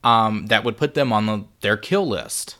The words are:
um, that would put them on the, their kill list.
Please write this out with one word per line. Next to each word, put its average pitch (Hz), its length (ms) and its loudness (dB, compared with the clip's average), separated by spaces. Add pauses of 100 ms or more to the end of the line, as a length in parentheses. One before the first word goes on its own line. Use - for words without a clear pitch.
um, 110 420 2
that 110 180 2
would 113 140 -2
put 147 160 -2
them 135 180 0
on 107 140 2
the, 107 180 -2 (180)
their 104 140 2
kill 185 320 -2
list. - 520 -6